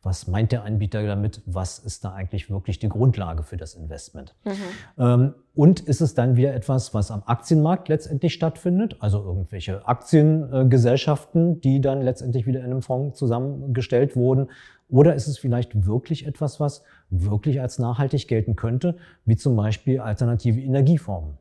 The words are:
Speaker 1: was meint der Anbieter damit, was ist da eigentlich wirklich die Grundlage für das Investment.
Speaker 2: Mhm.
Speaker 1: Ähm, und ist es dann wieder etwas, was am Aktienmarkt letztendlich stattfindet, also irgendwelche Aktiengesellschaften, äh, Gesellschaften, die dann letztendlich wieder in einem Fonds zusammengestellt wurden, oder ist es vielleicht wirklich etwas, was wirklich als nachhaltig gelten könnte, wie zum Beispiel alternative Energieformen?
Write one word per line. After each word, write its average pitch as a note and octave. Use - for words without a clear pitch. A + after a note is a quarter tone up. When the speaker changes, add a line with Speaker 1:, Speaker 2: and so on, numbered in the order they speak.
Speaker 1:
was -
meint G#2+
der A2+
Anbieter G#2+
damit, G2+
was F2+
ist -
da F#2
eigentlich F#2+
wirklich G2
die A2+
Grundlage G2
für -
das D#2+
Investment. -
Speaker 2:
Mhm. G#3
Speaker 1:
Ähm, B2+
und D#3+
ist -
es D#3
dann B2
wieder C3+
etwas, C3
was G#2
am G2+
Aktienmarkt D#3
letztendlich D#3
stattfindet, F3+
also G#2
irgendwelche F#2+
Aktiengesellschaften, C#3
äh, B2
Gesellschaften, C#3+
die C3+
dann C3+
letztendlich B2
wieder C3
in B2+
einem B2+
Fonds C3
zusammengestellt C3
wurden, B2+
oder D3
ist C#3
es C#3
vielleicht A#2+
wirklich C3
etwas, C#3+
was D3
wirklich G2+
als B2+
nachhaltig B2+
gelten A2
könnte, B2+
wie A2+
zum B2+
Beispiel A2
alternative A#2
Energieformen? C3